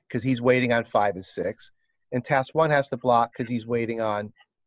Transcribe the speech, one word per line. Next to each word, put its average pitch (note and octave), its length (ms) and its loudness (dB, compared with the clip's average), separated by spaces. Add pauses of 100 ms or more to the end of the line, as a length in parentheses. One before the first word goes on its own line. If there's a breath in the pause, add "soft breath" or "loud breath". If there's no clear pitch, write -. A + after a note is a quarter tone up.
(100)
'cause A#2+ 120 -4
he's B2+ 200 -2
waiting B2+ 300 4
on A#2 120 2
five G#2 300 2
and F#2+ 100 -12
six, - 460 -8 (420)
and B2+ 100 -2
task C3 320 -2
one D#3+ 160 2
has C#3 200 2
to A#2+ 80 -6
block A#2 360 2
'cause A#2 140 -6
he's A2+ 180 -4
waiting A#2 360 -2
on, G#2+ 300 -4 (340 soft breath)